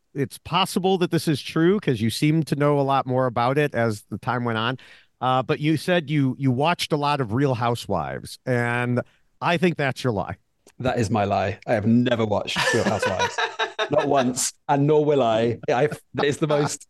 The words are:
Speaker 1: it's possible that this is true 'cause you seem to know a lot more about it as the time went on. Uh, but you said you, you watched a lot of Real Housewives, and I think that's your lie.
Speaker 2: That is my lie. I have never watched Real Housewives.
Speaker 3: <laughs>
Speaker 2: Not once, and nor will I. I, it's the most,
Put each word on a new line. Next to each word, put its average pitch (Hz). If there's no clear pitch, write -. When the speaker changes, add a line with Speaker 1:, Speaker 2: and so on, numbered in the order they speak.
Speaker 1:
it's 139
possible 190
that 170
this 160
is 151
true 175
'cause 123
you 113
seem 151
to -
know 143
a 139
lot 135
more 127
about 123
it 147
as 117
the 104
time 123
went 113
on. 120
Uh, 131
but 135
you 151
said 175
you, 139
you 135
watched 151
a 160
lot 143
of 104
Real 131
Housewives, 92
and 123
I 170
think 165
that's 139
your 127
lie. 90
Speaker 2:
That 123
is 101
my 104
lie. 98
I -
have 104
never 120
watched 104
Real 113
Housewives. -
Speaker 3:
<laughs> -
Speaker 2:
Not -
once, 127
and 143
nor 151
will 143
I. 113
I, 139
it's 135
the 160
most, 147